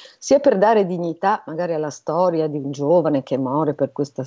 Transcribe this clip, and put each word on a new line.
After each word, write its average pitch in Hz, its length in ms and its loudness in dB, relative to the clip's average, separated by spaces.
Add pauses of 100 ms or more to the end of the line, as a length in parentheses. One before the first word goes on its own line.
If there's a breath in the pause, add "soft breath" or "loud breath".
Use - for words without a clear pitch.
(180 loud breath)
Sia - 200 2
per 262 200 4
dare 208 280 4
dignità 175 600 -2
magari 165 260 -6
alla 156 180 -4
storia 165 560 0
di 151 120 -6
un 143 120 -6
giovane 143 520 2
che 131 160 -4
muore 143 360 -2
per 139 180 -2
questa 139 340 -6